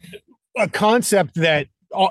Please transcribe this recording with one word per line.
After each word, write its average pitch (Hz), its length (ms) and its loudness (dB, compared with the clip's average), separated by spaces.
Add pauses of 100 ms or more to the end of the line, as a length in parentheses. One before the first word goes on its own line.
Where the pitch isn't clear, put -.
(560)
a 208 120 0
concept 208 640 0
that, 156 340 0 (260)
uh, 190 160 2